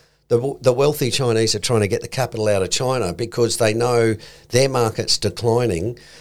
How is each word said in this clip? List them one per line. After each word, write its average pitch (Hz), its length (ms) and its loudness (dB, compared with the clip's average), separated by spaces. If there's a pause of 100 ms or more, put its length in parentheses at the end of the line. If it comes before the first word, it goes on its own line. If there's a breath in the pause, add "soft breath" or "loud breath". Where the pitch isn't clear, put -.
(280 soft breath)
The 120 80 4
w-, 131 240 -4
the 123 120 4
wealthy 139 380 0
Chinese 113 440 0
are 104 60 -4
trying 110 200 0
to 101 80 2
get 107 140 -2
the 120 60 -12
capital 110 400 -2
out 101 140 2
of 90 80 -2
China 127 440 -2
because 117 420 -2
they 110 160 2
know 113 420 2 (360 loud breath)
their 131 180 4
market's 117 500 0
declining 113 800 -2 (220 loud breath)